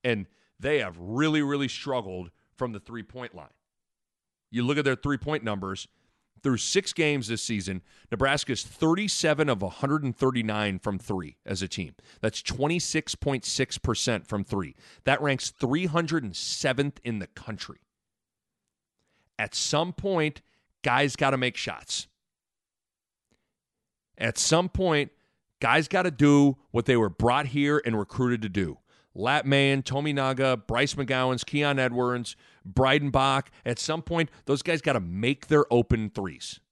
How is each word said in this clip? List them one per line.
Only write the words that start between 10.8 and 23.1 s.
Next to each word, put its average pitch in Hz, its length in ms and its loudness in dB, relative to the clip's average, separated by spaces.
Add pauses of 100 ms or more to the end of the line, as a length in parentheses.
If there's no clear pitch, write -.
three 90 480 -6
as 95 180 -4
a 92 60 -4
team. 80 280 -10 (240)
That's - 200 -2
twenty-six 156 760 -2
point 135 280 -4
six - 320 -2
percent 113 500 -2
from 101 180 -4
three. 87 320 -6 (260)
That 135 180 2
ranks 143 300 0
three 147 360 0
hundred 160 360 0
and 98 140 -8
seventh 139 680 -2
in 113 160 -4
the 87 80 -6
country. - 540 -14 (1600)
At 104 160 -6
some 165 400 -2
point, 170 480 -2 (420)
guys 131 340 2
gotta 135 200 2
make 127 200 0
shots. - 500 -8 (2000)